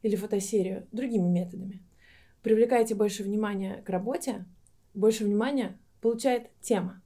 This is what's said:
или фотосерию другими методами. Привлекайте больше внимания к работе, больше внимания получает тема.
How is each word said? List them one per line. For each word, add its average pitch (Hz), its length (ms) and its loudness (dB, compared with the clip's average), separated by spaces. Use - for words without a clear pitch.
или 214 140 2
фотосерию 190 720 -2
другими 220 380 0
методами. 185 520 -2
Привлекайте 226 540 4
больше 202 260 0
внимания 202 640 -4
к - 20 -10
работе, 202 560 -4
больше 220 280 2
внимания 214 560 0
получает 233 500 0
тема. 185 460 -2